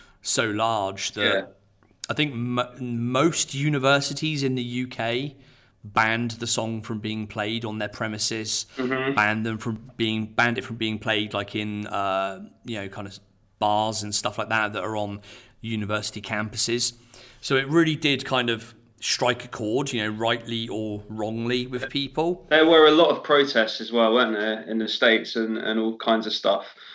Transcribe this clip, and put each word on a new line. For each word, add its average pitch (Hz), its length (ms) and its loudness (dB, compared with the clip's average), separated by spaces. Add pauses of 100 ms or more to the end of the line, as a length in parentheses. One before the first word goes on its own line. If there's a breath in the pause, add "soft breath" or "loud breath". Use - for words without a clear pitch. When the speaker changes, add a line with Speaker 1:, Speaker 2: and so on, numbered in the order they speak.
(220 loud breath)
Speaker 1:
so - 280 0
large 104 640 -2
that 104 100 -2 (100)
Speaker 2:
Yeah. 95 80 0 (680)
Speaker 1:
I 117 60 -4
think 147 200 -2
m-, 123 260 -2 (200)
most 123 760 0
universities 139 880 0
in 131 100 2
the 127 100 -2
U 123 240 -4
K 127 480 -4 (480 soft breath)
banned 113 480 2
the 117 160 -8
song 113 340 -2
from 107 180 -6
being 107 280 -6
played 110 380 -4
on 107 140 -6
their 107 100 -4
premises, 107 760 -4 (120)
Speaker 2:
Mm-hmm. 131 380 -2
Speaker 1:
banned 110 300 2
them 113 120 -2
from 110 400 -6
being, 110 300 -2
banned 117 300 0
it - 60 -6
from 113 140 -10
being 110 220 -2
played, 107 340 -2
like, 101 220 -4
in, 104 320 -4
uh, 98 560 -2 (200)
you 117 160 -8
know, 98 100 -8
kind 98 180 -12
of 95 120 -16 (400)
bars 104 440 2
and 104 100 -6
stuff - 240 -2
like 107 120 -4
that 107 240 0
that 98 100 -4
are 107 140 -4
on 101 240 -6 (400 loud breath)
university 107 600 -4
campuses. 110 720 -2 (480 loud breath)
So 143 140 0
it 135 140 2
really 160 260 4
did 139 300 0
kind 123 240 0
of 113 240 -4 (260)
strike - 460 0
a - 20 -14
chord, 123 460 -2
you 110 100 -2
know, 107 60 -2
rightly 113 580 -2
or 107 420 -6
wrongly 117 580 -2
with 123 220 -6
people. 156 600 -4
Speaker 2:
There 156 160 8
were 160 220 10
a 151 40 10
lot 156 180 8
of - 140 0
protests 139 580 4
as 110 100 -10
well, 117 220 6
weren't 120 200 4
there, 110 300 -2
in 110 160 -4
the 110 80 -2
States 117 480 2
and, 110 220 -2
and 110 220 -2
all 110 180 0
kinds 110 280 2
of 107 80 -6
stuff. - 320 0 (300 loud breath)